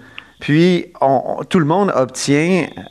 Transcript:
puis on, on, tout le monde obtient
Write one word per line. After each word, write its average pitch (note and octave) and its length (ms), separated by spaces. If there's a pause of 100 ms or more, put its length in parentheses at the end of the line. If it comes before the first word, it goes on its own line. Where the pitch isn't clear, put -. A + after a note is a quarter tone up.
(400)
puis E3+ 480 (140)
on, C3+ 200 (180)
on, - 40
tout - 160
le D3+ 60
monde F#3 280
obtient D3 720 (260)